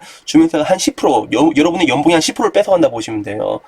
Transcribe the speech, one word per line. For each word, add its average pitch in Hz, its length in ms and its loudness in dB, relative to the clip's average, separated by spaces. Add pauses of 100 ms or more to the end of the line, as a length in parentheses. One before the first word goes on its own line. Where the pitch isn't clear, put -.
(260)
주민세가 160 380 2
한 269 160 0
십 - 160 -4
프로, 110 360 0
여-, 143 240 2
여러분의 170 320 0
연봉의 143 280 0
한 160 60 2
십 - 120 -4
프로를 220 180 -2
뺏어간다 185 380 2
보시면 110 320 -6
돼요. 101 460 -6